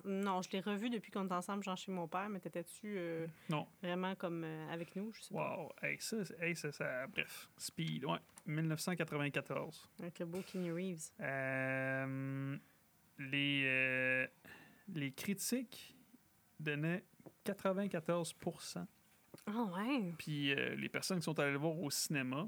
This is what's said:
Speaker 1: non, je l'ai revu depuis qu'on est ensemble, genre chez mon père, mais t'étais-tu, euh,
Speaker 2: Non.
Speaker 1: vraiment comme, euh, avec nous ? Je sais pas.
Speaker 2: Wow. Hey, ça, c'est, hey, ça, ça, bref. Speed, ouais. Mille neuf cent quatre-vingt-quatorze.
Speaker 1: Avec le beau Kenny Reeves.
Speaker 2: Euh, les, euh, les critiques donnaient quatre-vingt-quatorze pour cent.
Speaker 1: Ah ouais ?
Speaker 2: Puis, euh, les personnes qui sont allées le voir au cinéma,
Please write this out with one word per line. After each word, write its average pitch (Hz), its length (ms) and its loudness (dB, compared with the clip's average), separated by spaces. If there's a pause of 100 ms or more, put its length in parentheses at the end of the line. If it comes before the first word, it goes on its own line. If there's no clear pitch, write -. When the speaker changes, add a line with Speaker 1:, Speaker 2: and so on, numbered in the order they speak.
Speaker 1:
non, 196 360 2
je - 100 -4
l'ai 190 100 0
revu 208 280 0
depuis 226 220 -2
qu'on 196 160 0
est 185 60 0
ensemble, 202 320 0
genre 185 100 -2
chez - 160 -6
mon 175 160 0
père, 185 220 0
mais 196 100 -4
t'étais-tu, 180 580 -6
euh, 165 300 -2 (220)
Speaker 2:
Non. 151 180 0 (160)
Speaker 1:
vraiment 185 320 0
comme, 170 300 -2
euh, 156 260 -6
avec 170 240 -4
nous ? 208 160 -4
Je - 120 -14
sais - 100 -12
pas. 151 240 0
Speaker 2:
Wow. 151 240 -6
Hey, 143 180 0
ça, 220 240 -2
c'est, 165 180 -8
hey, 170 140 2
ça, 151 160 -4
ça, 135 360 -2
bref. - 500 -4
Speed, 156 480 -2
ouais. 165 140 2 (260)
Mille 160 240 2
neuf 156 100 2
cent 180 160 0
quatre-vingt-quatorze. 147 920 0 (100)
Speaker 1:
Avec 175 200 -6
le 180 60 -2
beau 170 220 -4
Kenny 180 240 -2
Reeves. 175 480 -2
Speaker 2:
Euh, 135 1400 0 (600)
les, 143 480 4
euh, 131 600 4 (680)
les 139 180 0
critiques - 840 -2 (640)
donnaient 151 460 0 (400)
quatre-vingt-quatorze 185 880 2
pour - 300 -4
cent. 180 260 -6 (600)
Speaker 1:
Ah 220 160 0 (120)
ouais ? 208 420 2
Speaker 2:
Puis, 143 360 2
euh, 127 220 2
les 135 140 0
personnes 170 300 0
qui 160 60 0
sont 156 140 0
allées 143 120 4
le 139 60 4
voir 156 200 2
au 143 120 0
cinéma, 139 580 0